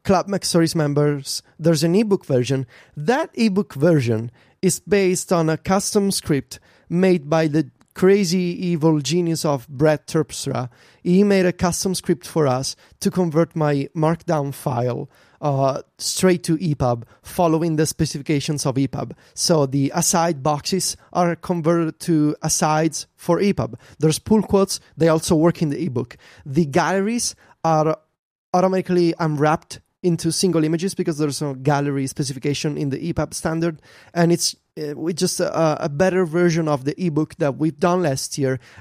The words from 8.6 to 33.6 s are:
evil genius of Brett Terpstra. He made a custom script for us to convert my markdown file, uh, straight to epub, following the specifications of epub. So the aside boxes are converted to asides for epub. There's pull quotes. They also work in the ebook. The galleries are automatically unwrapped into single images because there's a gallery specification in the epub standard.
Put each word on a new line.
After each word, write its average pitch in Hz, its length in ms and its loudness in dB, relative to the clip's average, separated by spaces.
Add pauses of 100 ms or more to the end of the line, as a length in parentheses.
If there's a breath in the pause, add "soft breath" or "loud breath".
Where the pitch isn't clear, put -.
evil 160 340 2
genius 165 460 -2
of 143 220 -2
Brett 147 400 0
Terpstra. 131 600 -4 (340 soft breath)
He 180 200 4
made 196 220 4
a 180 80 0
custom 180 400 -2
script - 320 -4
for 156 220 0
us 131 280 -2 (260 soft breath)
to 180 100 -2
convert 165 440 0
my 147 380 0
markdown 156 600 -2
file, 123 560 -4 (320 soft breath)
uh, 139 400 0 (160)
straight - 460 0
to 165 140 0
epub, 131 460 -2 (180 soft breath)
following 165 540 0
the 160 100 2
specifications 147 800 -4
of 131 100 -2
epub. 135 360 -4 (220 soft breath)
So 156 320 2
the 135 280 0
aside 170 480 0
boxes 151 540 -2 (160 soft breath)
are 170 240 0
converted 170 680 -2
to 151 400 2
asides 156 680 0 (100)
for 170 220 0
epub. 123 340 0 (260 loud breath)
There's 151 200 2
pull 214 240 2
quotes. 196 360 0 (160 soft breath)
They 165 140 4
also 160 260 2
work 160 260 2
in 156 80 0
the 143 140 -4
ebook. 120 320 -6 (300 loud breath)
The 147 200 2
galleries 190 680 0 (280 soft breath)
are 156 340 2 (560)
automatically 180 680 2
unwrapped 151 600 0 (220)
into 165 280 0
single 165 320 2
images 170 320 -2
because 175 220 -2
there's 147 240 -2
a 143 140 -4
gallery 139 520 0
specification 143 720 -4
in 147 120 -2
the 165 220 -6
epub 156 220 -4
standard. 165 480 -4 (320 loud breath)